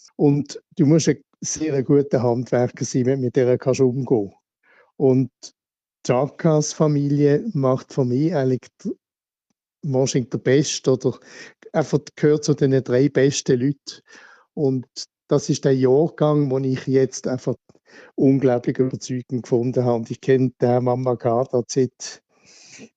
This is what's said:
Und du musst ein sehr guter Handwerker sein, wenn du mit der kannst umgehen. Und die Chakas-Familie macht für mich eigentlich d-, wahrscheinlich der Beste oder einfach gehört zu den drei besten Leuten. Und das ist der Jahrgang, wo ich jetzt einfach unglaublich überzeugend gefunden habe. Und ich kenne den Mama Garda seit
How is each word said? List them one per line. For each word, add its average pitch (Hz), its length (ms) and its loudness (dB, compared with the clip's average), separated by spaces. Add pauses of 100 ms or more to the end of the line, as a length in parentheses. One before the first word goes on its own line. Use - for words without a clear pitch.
(160)
Und 147 460 0 (160)
du 151 80 4
musst 156 240 4
ein 147 80 0 (240)
sehr 147 420 -4
guter 143 380 2
Handwerker 123 640 -2
sein, 127 220 -2
wenn 135 120 0
du 127 60 -2
mit 120 100 -4
der 127 220 2
kannst 131 240 0
umgehen. 123 500 0 (680)
Und 131 340 2 (120)
die - 680 -12
Chakas-Familie 147 1400 0
macht 131 400 -2
für 139 120 0
mich 139 300 -2
eigentlich 131 340 -2 (140)
d-, 208 80 -8 (920)
wahrscheinlich 131 460 -2
der - 80 -6
Beste 135 540 0
oder 131 260 -2 (560)
einfach 156 260 -2 (160)
gehört 151 280 2
zu 151 100 0
den 135 300 2
drei 127 260 2
besten 135 500 2
Leuten. - 420 -6 (520)
Und 135 320 -2 (420)
das 147 220 0
ist 143 160 -2
der 139 100 4
Jahrgang, 147 720 2
wo 131 100 -2
ich 131 280 -4
jetzt 131 400 0
einfach 127 280 -4 (600)
unglaublich 131 640 2
überzeugend 127 640 -4
gefunden 123 400 -2
habe. 120 140 0
Und 113 140 -8
ich 120 100 -10
kenne 131 300 2 (100)
den 123 220 2
Mama 123 320 0
Garda 120 520 -2
seit - 560 -4 (720)